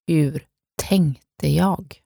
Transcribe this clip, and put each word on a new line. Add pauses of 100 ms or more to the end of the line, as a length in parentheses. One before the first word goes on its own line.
hur (340)
tänkte
jag?